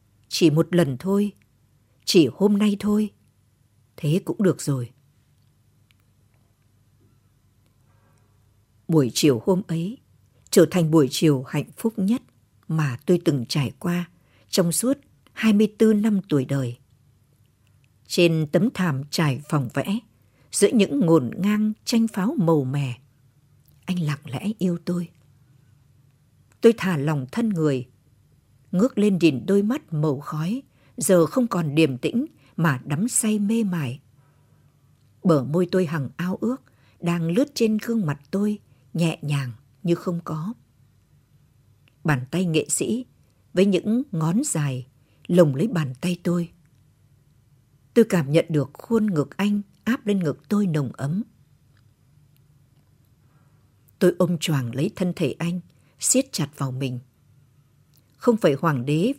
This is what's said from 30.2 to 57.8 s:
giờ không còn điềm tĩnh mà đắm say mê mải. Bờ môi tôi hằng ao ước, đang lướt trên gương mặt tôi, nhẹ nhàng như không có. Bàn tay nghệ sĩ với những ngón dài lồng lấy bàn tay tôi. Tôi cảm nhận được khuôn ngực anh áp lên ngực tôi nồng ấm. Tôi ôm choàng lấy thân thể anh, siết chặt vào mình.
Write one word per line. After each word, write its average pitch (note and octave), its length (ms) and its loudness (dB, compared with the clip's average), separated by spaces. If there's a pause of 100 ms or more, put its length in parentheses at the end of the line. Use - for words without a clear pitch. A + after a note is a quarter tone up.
giờ F3 280 4
không A#3+ 220 0
còn D#3 280 -4
điềm D3 220 2
tĩnh A#3 280 -4 (320)
mà D3 280 0
đắm D3+ 220 -2
say G#3+ 320 -2
mê A3 240 0
mải. D#3+ 360 -6 (1200)
Bờ D3+ 200 4
môi E3 280 -2
tôi F#3 140 0
hằng C#3+ 320 -4
ao F3+ 240 -4
ước, B3 200 -4 (380)
đang E3+ 320 -2
lướt A#3 220 2
trên A3 240 0
gương A3+ 280 -2
mặt C#3+ 140 -4 (120)
tôi, G#3 280 -2 (340)
nhẹ D#3+ 280 0
nhàng C#3 300 -4 (320)
như E3+ 120 0
không E3+ 280 -4
có. D#3+ 300 -8 (1500)
Bàn C#3 280 0
tay F3+ 140 -2
nghệ D#3+ 240 0
sĩ A#3+ 360 -4 (480)
với F#3 120 4
những G#3 460 0
ngón E3+ 340 0
dài C#3 420 -4 (400)
lồng E3+ 280 4
lấy D#3+ 120 0
bàn D#3 340 -4
tay F3 220 -4
tôi. E3+ 280 -2 (1400)
Tôi A#3 160 6
cảm D#3 220 0
nhận D#3+ 180 4
được D3 240 0
khuôn G#3+ 400 -2
ngực D3 240 -2
anh G#3 240 0 (220)
áp A#3+ 240 -4
lên G3+ 120 0
ngực D#3 300 -4
tôi G#3 180 0
nồng D3 240 -2
ấm. D#3+ 320 -6 (2750)
Tôi F3+ 200 4
ôm F3 180 0
choàng C3 380 -2
lấy D3+ 200 -2
thân F3+ 200 -2
thể D3 240 -2
anh, E3+ 200 -4 (400)
siết - 320 0
chặt C#3+ 260 -4
vào C3+ 140 -4
mình. B2+ 280 -6 (1200)